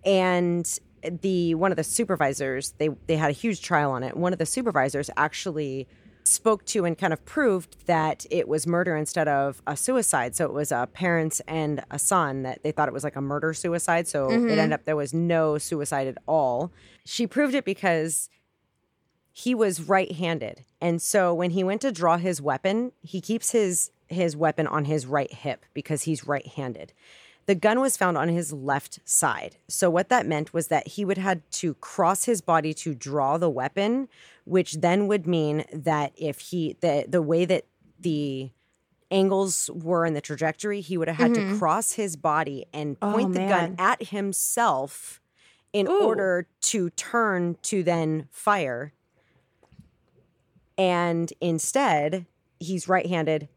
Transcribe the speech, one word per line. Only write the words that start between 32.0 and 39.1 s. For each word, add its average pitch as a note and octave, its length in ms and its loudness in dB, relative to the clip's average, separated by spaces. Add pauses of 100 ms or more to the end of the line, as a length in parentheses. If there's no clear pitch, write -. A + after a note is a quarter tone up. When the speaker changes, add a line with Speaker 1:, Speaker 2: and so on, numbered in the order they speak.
Speaker 1:
his A3+ 140 0
body D#3 360 2
to - 180 -6
draw C#3 440 0
the E3+ 120 2
weapon, G3 580 -2 (380)
which F3+ 300 0
then F3+ 320 2
would G3 180 2
mean D#3 480 0
that D3+ 420 0
if D3+ 240 -6
he, D#3+ 420 -4
the, D3 260 2
the F3 140 2
way E3 240 2
that F3+ 200 0 (340)
the C#3+ 520 -4 (580)
angles F#3+ 640 2